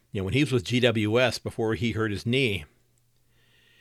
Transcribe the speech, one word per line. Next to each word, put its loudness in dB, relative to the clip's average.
You -4
know, -2
when -2
he 2
was -2
with 2
G 0
W 2
S, 0
before -4
he -2
hurt -2
his -8
knee, 0